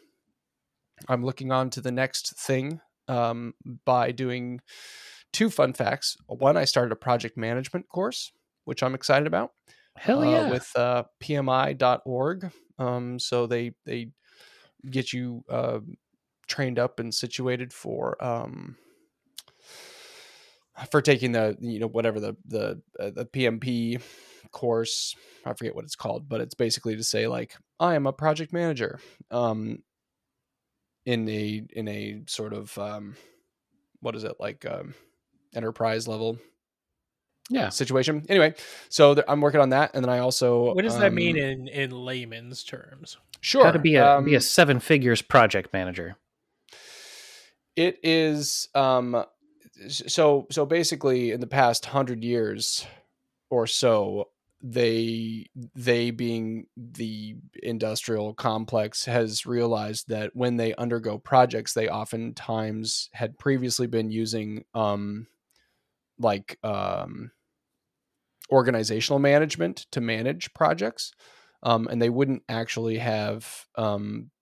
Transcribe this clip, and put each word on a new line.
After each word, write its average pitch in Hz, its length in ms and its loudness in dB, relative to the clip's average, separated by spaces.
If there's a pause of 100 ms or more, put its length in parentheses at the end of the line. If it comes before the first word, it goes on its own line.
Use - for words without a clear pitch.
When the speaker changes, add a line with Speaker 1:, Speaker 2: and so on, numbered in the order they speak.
(1080)
Speaker 1:
I'm 123 160 0
looking 131 260 -4
on 131 200 0
to 123 100 -10
the 123 100 -4
next - 460 -4
thing, 139 420 -2 (300)
um, 117 460 -2 (280)
by 123 280 2
doing 123 500 -6 (720)
two 220 160 2
fun 131 240 0
facts. - 420 -4 (120)
One, 135 280 4
I 156 80 2
started 123 300 2
a - 20 -4
project 117 400 -2
management 123 540 -6
course, 202 420 -6 (320)
which - 200 -6
I'm 131 100 0
excited 143 340 2
about. 170 240 -2 (460)
Speaker 2:
Hell 269 240 2
Speaker 1:
uh, - 80 4
Speaker 2:
yeah. 320 200 4
Speaker 1:
with, 127 280 -4
uh, 123 260 0 (160)
P 151 160 -4
M 135 140 -2
I 131 240 2
dot 127 320 2
org. 160 440 -4 (280)
Um, 123 420 -6
so 120 280 -2
they, 120 260 -4 (120)
they 117 260 -8 (800)
get 131 220 -4
you, 123 380 -8
uh, 123 300 -2 (680)
trained 127 320 -4
up 123 200 -2
and 117 140 -6
situated 127 600 -4
for, - 500 -6
um, 120 540 -8 (2000)
for 151 120 4
taking 127 320 2
the, 110 260 0
you 117 200 -8
know, 113 80 -4
whatever 110 320 -2
the, 107 260 -8
the, 104 360 -6 (180)
uh, 101 100 -6
the 107 160 -10
P 127 220 -2
M 113 120 0
P 120 380 -4 (540)
course. - 640 -4 (280)
I 127 100 -8
forget - 220 -8
what - 100 -12
it's - 100 -12
called, 120 340 -8
but 117 100 -4
it's 117 160 -8
basically 113 400 -2
to 113 80 -8
say, 110 240 -2
like, 120 300 -8 (220)
"I 170 160 2
am 143 100 0
a 135 80 0
project 156 400 -2
manager," 160 460 -2 (320)
um, 110 520 -2 (1200)
in 113 220 -2
a, 107 340 -6 (100)
in 110 180 -8
a 104 380 -10
sort 107 260 -8
of, 104 240 -12
um, 104 400 -10 (840)
what 117 160 -8
is 110 80 -10
it, 107 160 -8
like, - 260 -10
um, - 280 -10 (600)
enterprise 113 540 -2
level 113 300 -4 (1120)
Speaker 2:
Yeah. 233 180 0
Speaker 1:
situation. 131 600 0
Anyway, 156 260 6 (320)
so 143 260 8
th-, 143 140 4
I'm 147 140 2
working 147 180 4
on 131 120 6
that, 143 220 4
and 135 80 0
then 127 80 0
I 123 100 2
also, 123 540 2
Speaker 3:
What 190 120 2
does 220 120 0
that 202 140 6
mean 175 240 2
Speaker 1:
um, 147 80 0
Speaker 3:
in, 131 240 -4
in 135 240 -4
layman's 123 720 -10
terms? - 540 -18 (240)
Speaker 1:
Sure, 262 240 8
Speaker 2:
How 170 60 10
to 160 80 4
be 151 160 6
a, 139 280 10
be 143 120 6
a - 20 8
Speaker 1:
um, 120 40 6
Speaker 2:
seven 143 380 6
figures 127 420 4
project 110 520 4
manager. 92 420 -6 (1600)
Speaker 1:
It 175 260 2
is, 156 720 2
um, 123 520 2 (580)
s-, 139 240 -8
so, 147 440 4
so 151 140 0
basically 139 640 0
in 120 100 -4
the 123 60 -6
past 123 400 4
hundred 123 360 -2
years 113 640 -2 (640)
or 117 180 2
so, 101 640 2 (360)
they, 113 840 -2 (280)
they 120 360 2
being 113 560 -4 (100)
the 110 580 -10 (260)
industrial 110 720 -4
complex 110 680 -2
has 117 420 0
realized 117 640 -2
that 107 300 -4
when 123 180 0
they 113 200 0
undergo 117 420 -4
projects, 123 560 4
they 110 160 0
oftentimes 110 1200 -4
had 113 260 -6
previously 127 500 0
been 113 220 -2
using, 110 540 -4 (100)
um, 104 540 -4 (880)
like, 104 460 0
um, 98 680 -6 (1200)
organizational 117 720 2
management 151 720 2
to - 80 -4
manage 120 540 -4
projects. 165 580 -2 (500)
Um, 117 300 2
and 117 100 0
they 117 80 4
wouldn't 131 380 0
actually 113 520 -4
have, 110 640 -4 (100)
um, 107 560 -4 (100)